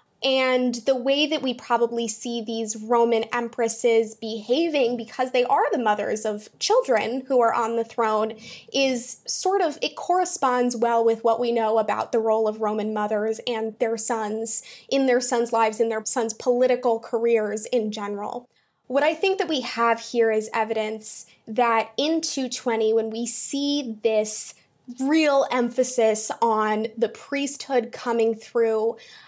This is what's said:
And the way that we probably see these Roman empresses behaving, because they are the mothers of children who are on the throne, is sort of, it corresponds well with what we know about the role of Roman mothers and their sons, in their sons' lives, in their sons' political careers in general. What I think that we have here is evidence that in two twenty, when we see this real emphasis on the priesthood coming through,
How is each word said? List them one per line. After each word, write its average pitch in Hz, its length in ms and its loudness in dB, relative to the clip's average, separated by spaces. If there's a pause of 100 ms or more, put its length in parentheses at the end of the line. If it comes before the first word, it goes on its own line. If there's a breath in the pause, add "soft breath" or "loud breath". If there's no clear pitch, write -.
(240 soft breath)
And 254 500 2
the 240 220 0
way 277 320 2
that 294 160 -2
we 254 100 -2
probably 233 540 -2
see 233 340 -6
these 226 340 -6
Roman 226 560 2
empresses 226 840 0
behaving, 247 800 0
because 254 320 -4
they 254 140 2
are 359 280 2
the 359 60 0
mothers 214 480 0
of 208 320 -6
children 262 720 2
who 262 120 4
are 226 140 4
on 233 220 0
the 226 80 0
throne, 220 500 0 (400 loud breath)
is 262 540 0
sort 381 340 0
of, 302 200 -2
it - 140 -6
corresponds 254 800 0
well 233 300 2
with 226 180 2
what 226 160 2
we 240 120 0
know 226 260 2
about 214 340 -2
the 233 80 2
role 220 280 2
of 220 140 -4
Roman 214 340 -2
mothers 214 500 -2
and 220 320 -4
their 226 180 0
sons, 220 680 -4 (260 loud breath)
in 269 160 2
their 247 160 4
sons' 240 320 0
lives, 220 260 2
in 226 100 2
their 220 140 -4
sons' 226 300 -2
political 247 680 2
careers 220 680 0
in 220 240 0
general. 208 580 -8 (380)
What 277 160 0
I 320 100 2
think 381 240 0
that 381 120 -2
we 294 120 -2
have 233 380 0
here 226 320 2
is 214 200 0
evidence 214 760 -4 (180 soft breath)
that 226 500 0
in 311 260 0
two 262 280 -4
twenty, 226 420 0
when 226 200 0
we 233 160 -4
see 277 720 -2
this 214 540 0 (440 soft breath)
real 277 520 4
emphasis 240 800 2 (100)
on 214 460 2 (100)
the 226 120 2
priesthood 277 800 -4
coming 226 420 0
through, 226 640 0 (320 loud breath)